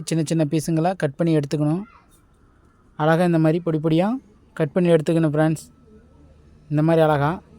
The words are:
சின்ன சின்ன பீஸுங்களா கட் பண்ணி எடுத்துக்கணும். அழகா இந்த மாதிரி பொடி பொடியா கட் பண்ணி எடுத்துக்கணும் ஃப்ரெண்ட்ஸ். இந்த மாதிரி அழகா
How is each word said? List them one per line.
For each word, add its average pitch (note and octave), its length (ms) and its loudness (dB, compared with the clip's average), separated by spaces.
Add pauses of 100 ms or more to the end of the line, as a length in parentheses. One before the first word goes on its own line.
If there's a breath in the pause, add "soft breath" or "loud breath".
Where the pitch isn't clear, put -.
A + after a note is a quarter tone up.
சின்ன E3 120 -2 (100)
சின்ன D#3+ 200 0
பீஸுங்களா E3 400 -2 (120)
கட் C#3+ 160 -4
பண்ணி E3 200 0
எடுத்துக்கணும். D3+ 440 -2 (1200)
அழகா E3 260 2
இந்த E3 140 2
மாதிரி D#3+ 240 2
பொடி D#3+ 160 -2
பொடியா E3 240 2 (520)
கட் D#3 160 -4
பண்ணி F3+ 200 2
எடுத்துக்கணும் D#3+ 400 0
ஃப்ரெண்ட்ஸ். D#3 280 0 (1080)
இந்த D3+ 160 0
மாதிரி E3 200 4
அழகா D3 240 0 (280)